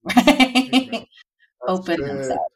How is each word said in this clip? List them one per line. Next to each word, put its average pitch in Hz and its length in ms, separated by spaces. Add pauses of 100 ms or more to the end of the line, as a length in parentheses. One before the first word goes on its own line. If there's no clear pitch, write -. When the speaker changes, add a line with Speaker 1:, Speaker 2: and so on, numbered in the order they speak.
Speaker 1:
<laughs> - 0
right? 262 640
Speaker 2:
Amen. - 380 (560)
That's 185 180
Speaker 1:
Open 170 200
Speaker 2:
it. 139 80
Speaker 1:
themselves. 135 480